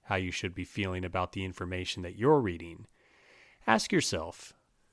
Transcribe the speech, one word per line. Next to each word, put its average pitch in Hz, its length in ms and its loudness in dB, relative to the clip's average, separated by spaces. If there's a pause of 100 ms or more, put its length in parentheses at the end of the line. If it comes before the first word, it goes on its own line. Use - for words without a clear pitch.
how 101 120 -2
you 92 140 0
should 87 240 -4
be 90 120 -6
feeling 92 400 -2
about 90 260 0
the 95 140 -4
information 90 580 -4
that 92 140 -10
you're 139 240 6
reading, 85 440 -4 (800)
ask - 280 4
yourself, 85 600 0 (400)